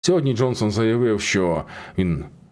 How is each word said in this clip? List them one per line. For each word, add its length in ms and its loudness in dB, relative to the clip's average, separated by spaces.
Сьогодні 340 2
Джонсон 360 0
заявив, 500 2
що 420 0
він 280 -2